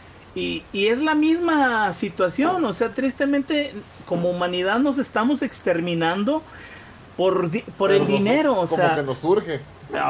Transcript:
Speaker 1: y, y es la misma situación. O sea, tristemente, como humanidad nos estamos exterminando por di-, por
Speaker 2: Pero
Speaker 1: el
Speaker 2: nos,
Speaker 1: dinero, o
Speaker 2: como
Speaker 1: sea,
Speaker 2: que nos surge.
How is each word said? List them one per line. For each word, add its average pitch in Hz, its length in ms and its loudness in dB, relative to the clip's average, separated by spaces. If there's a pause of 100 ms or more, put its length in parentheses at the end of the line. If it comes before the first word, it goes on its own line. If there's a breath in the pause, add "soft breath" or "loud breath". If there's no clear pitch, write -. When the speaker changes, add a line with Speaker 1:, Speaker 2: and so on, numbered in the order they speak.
(340 loud breath)
Speaker 1:
y, 175 380 -6
y 202 160 2
es 240 100 2
la 311 160 2
misma 302 800 2
situación. 262 680 0
O 214 80 -2
sea, 226 180 -2
tristemente, 277 840 -2 (340)
como 175 240 -2
humanidad 180 500 0
nos 277 180 2
estamos 254 440 0
exterminando 180 1000 0 (760 loud breath)
por 180 360 2
di-, 220 120 -4 (140)
por 196 120 2
Speaker 2:
Pero 202 120 6
Speaker 1:
el - 60 0
Speaker 2:
nos, 202 100 2
Speaker 1:
dinero, 262 420 2
o 170 60 0
Speaker 2:
como 165 160 -2
Speaker 1:
sea, 165 140 4
Speaker 2:
que 151 60 -2
nos 135 160 -4
surge. 165 420 0 (500)